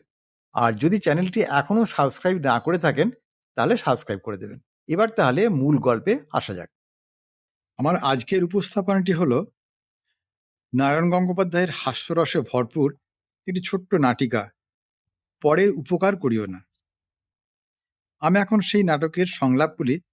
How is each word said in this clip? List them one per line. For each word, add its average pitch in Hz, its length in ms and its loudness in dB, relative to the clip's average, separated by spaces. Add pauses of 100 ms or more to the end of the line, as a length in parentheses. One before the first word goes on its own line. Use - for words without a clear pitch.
(520)
আর 117 200 2
যদি 160 260 0
চ্যানেলটি 180 440 0
এখনও 202 440 0
সাবস্ক্রাইব 175 520 -2
না 127 220 0
করে 175 180 0
থাকেন, 170 320 0 (440)
তাহলে 160 220 2
সাবস্ক্রাইব 113 440 -2
করে 104 160 -10
দেবেন। 104 220 -14 (280)
এবার 202 220 0
তাহলে 185 400 2
মূল 147 300 2
গল্পে 123 400 0 (140)
আসা - 220 -4
যাক। 85 160 -12 (1080)
আমার 156 180 0
আজকের 139 480 0
উপস্থাপনাটি 190 680 0
হলো 160 340 0 (1300)
নারায়ণ 147 360 2
গঙ্গোপাধ্যায়ের 180 600 0
হাস্যরসে 156 720 -2
ভরপুর 135 560 -2 (500)
একটি 185 140 -4
ছোট্ট 185 340 -4
নাটিকা, 123 560 0 (920)
পরের 170 280 4
উপকার 185 460 -2
করিও 113 300 -2
না। 95 140 -12 (1600)
আমি 170 160 4
এখন 202 220 2
সেই 202 240 2
নাটকের 160 420 0
সংলাপগুলি 135 680 0 (160)